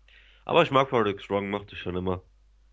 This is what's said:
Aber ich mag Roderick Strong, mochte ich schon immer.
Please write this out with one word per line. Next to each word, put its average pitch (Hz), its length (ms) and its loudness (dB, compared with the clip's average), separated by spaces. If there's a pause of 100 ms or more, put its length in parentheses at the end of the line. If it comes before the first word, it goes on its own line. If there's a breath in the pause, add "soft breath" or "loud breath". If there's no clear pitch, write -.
(460 soft breath)
Aber 165 180 4
ich 120 80 -4
mag 135 200 2
Roderick 104 300 2
Strong, 101 280 -4
mochte 101 260 -8
ich - 60 -14
schon 90 140 -6
immer. 92 260 -4 (520)